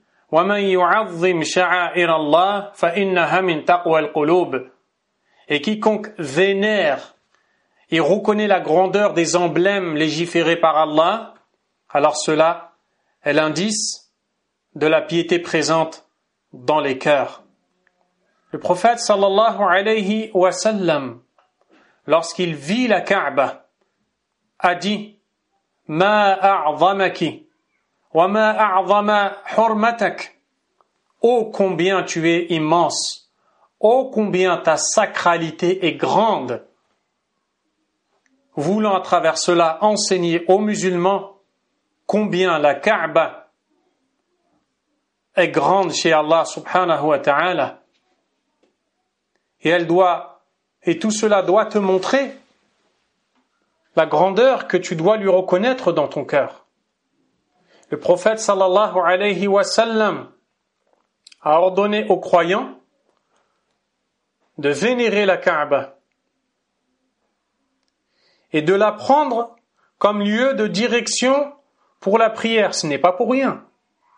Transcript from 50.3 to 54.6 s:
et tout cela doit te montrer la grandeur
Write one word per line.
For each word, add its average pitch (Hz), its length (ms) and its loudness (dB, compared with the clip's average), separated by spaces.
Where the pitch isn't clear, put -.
et 165 160 -2
tout - 100 -4
cela 208 320 2
doit 185 240 2
te 214 140 -4
montrer 196 580 0
la 160 100 4
grandeur 190 640 2